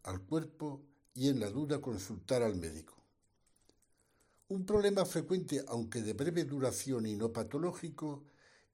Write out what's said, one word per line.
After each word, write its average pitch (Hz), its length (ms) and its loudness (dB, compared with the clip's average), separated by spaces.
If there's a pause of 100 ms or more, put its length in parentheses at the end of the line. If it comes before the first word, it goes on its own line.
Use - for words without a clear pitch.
al 95 180 -6
cuerpo 151 640 -4 (320)
y, 135 140 4
en 131 100 4
la 104 100 0
duda, 139 320 0
consultar 113 600 0
al 107 120 4
médico. 80 480 -8 (1500)
Un 185 180 -2
problema 202 360 6
frecuente, 170 640 0
aunque 113 360 -2
de 107 100 0
breve 160 320 0
duración 131 640 0
y 104 80 -2
no 113 180 0
patológico, 151 920 -4 (500)